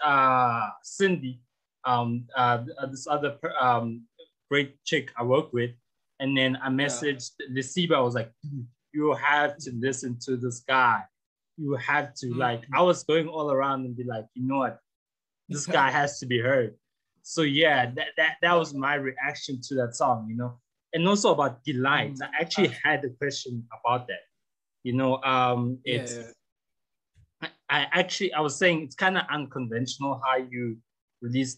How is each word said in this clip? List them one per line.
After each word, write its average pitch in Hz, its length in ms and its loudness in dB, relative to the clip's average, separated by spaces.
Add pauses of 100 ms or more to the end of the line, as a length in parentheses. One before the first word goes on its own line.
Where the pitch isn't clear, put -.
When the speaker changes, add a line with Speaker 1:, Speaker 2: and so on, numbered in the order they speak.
Speaker 1:
uh, 127 680 4 (140)
Cindy, 139 580 -2 (440)
um, 120 500 0
uh, 123 280 4
th-, 156 160 -12
uh, 135 80 -6
this 135 200 -12
other 147 240 0 (100)
per-, 160 180 -6
um, 117 480 2 (420)
great 139 340 0
chick 135 340 -2
I 120 60 -4
work 131 300 2
with, 120 180 0 (480)
and 135 180 0
then 131 200 2
I 131 120 -8
Speaker 2:
Yeah. 131 140 0
Speaker 1:
messaged 139 480 -4 (200)
Lesiba. 156 440 0
I 139 60 4
was 123 140 0
like, 117 160 -6 (120)
"Dude, 139 240 -10 (260)
you 151 200 0
have 147 460 0
to 135 140 -12
listen 123 520 -4
to 131 120 -2
this 120 240 -6
guy. 123 420 2 (540)
You 143 180 -2
have 143 400 -2
to," 131 120 -10
Speaker 3:
Mm. 120 100 -4
Speaker 1:
like, 120 360 -2
I 143 80 4
was 180 220 4
going 156 240 2
all 156 240 -4
around 135 340 0
and 123 100 -8
be 123 80 -8
like, 113 300 -6
"You 127 140 -4
know 135 100 0
what? 120 220 -2 (680)
This 143 180 -6
Speaker 3:
<laughs> 160 160 2
Speaker 1:
guy 135 100 4
has 143 280 0
to 135 60 -10
be 120 140 0
heard." 123 360 2 (460)
So - 220 -4
yeah, 143 480 4
that, 139 260 -6
that, 156 240 0
that 170 120 4
was 160 200 2
my 139 220 -2
reaction 139 720 -6
to 139 80 -6
that 123 200 -2
song, 117 340 0
you 113 60 -6
know. 123 240 -6 (340)
And 165 140 2
also 202 260 4
about 139 300 0
Delight, 139 520 0
Speaker 3:
Mm. 131 80 -10
Speaker 1:
I 151 180 -4
actually 170 280 2
Speaker 3:
Uh, 120 140 -10
Speaker 1:
had 143 220 2
a 127 40 -4
question 123 580 -6 (120)
about 120 280 0
that. 90 160 -10 (600)
You 123 100 -2
know, 131 300 2
um, 127 600 2
Speaker 3:
Yeah, 123 100 -2
Speaker 1:
it's, 120 220 -6
Speaker 3:
yeah. 113 140 -14 (1120)
Speaker 1:
I, 160 80 -8 (200)
I 147 180 0 (120)
actually, 180 340 -2
I 151 80 0
was 143 160 -2
saying 170 260 4
it's 135 120 -14
kinda 190 340 0
unconventional 131 960 -4
how 131 140 4
you 123 400 -4 (440)
release 127 360 -2